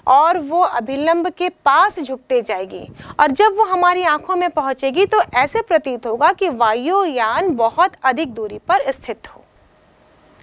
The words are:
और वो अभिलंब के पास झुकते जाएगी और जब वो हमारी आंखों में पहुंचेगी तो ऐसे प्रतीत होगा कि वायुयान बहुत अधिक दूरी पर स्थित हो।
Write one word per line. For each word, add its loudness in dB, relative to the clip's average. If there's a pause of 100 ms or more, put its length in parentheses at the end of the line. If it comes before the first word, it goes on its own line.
और 4
वो -2
अभिलंब 0
के -4
पास 2
झुकते -4
जाएगी -8 (320)
और 4
जब 2
वो 2
हमारी 2
आंखों -2
में -2
पहुंचेगी -2
तो 2 (120)
ऐसे 0
प्रतीत -2
होगा 2
कि -4
वायुयान 0
बहुत 0 (100)
अधिक -2
दूरी -10
पर -2
स्थित -10
हो। -20 (1000)